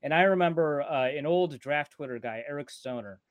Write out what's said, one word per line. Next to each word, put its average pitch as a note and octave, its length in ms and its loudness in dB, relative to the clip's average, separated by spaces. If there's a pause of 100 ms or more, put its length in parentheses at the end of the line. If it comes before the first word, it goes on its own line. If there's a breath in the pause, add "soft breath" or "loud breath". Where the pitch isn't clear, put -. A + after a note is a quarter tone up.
And C#3+ 140 0
I F3 80 6
remember, E3+ 580 4
uh, C3+ 280 0
an C#3+ 180 -4
old E3+ 320 0
draft D3 320 -2
Twitter B2+ 260 -8
guy, A#2 300 -8
Eric C#3+ 240 -8
Stoner, A2 600 -10